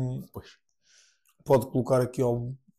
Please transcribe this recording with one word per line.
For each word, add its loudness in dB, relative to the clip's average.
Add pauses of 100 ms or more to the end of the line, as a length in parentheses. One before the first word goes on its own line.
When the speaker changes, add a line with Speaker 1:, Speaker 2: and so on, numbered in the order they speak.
(340)
Speaker 1:
Pois. -16 (1000)
Speaker 2:
pode 4
colocar 2
aqui -2
al-, -2 (280)